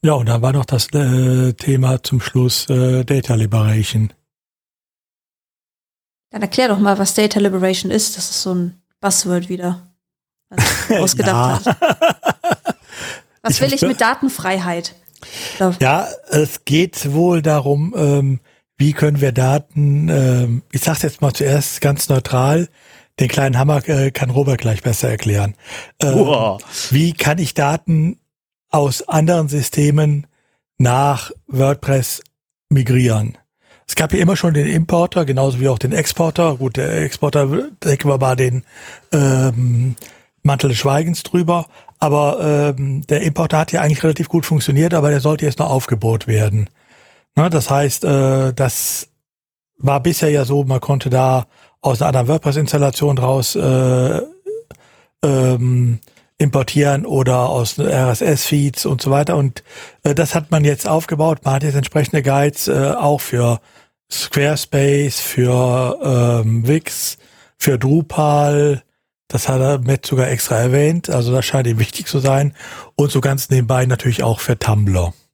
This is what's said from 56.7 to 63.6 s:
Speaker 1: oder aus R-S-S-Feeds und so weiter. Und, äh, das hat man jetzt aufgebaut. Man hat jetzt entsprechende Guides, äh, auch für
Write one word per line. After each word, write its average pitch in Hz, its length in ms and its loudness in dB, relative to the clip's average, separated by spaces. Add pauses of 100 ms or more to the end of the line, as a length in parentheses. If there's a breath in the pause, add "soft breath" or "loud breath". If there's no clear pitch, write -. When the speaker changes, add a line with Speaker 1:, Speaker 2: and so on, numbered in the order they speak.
Speaker 1:
oder 127 420 2
aus 120 300 -2
R-S-S-Feeds 139 1080 0
und 127 160 -2
so 139 100 -2
weiter. 143 260 2
Und, 139 260 -2 (400 loud breath)
äh, 143 120 0
das 151 200 -2
hat 160 160 -2
man 156 140 2
jetzt 147 220 0
aufgebaut. 156 580 0
Man 135 100 0
hat 135 80 0
jetzt 143 140 -2
entsprechende 143 460 -2
Guides, 139 460 0
äh, 139 300 0
auch 147 240 0
für 120 400 0 (500 soft breath)